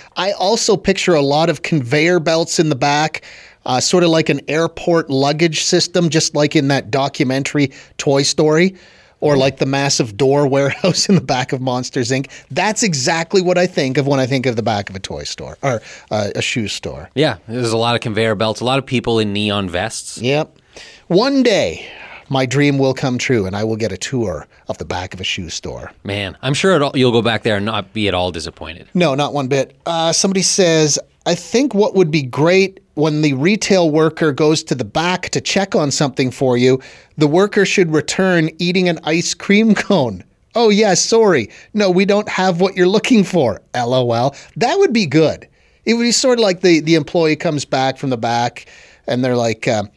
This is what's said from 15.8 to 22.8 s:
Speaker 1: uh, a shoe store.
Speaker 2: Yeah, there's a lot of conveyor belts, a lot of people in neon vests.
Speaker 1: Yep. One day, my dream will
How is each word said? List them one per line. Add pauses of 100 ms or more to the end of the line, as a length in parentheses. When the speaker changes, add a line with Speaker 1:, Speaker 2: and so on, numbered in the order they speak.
Speaker 1:
uh,
a
shoe
store.
Speaker 2:
Yeah, (100)
there's
a
lot
of
conveyor
belts,
a
lot
of
people
in
neon
vests.
Speaker 1:
Yep. (480)
One
day, (420)
my
dream
will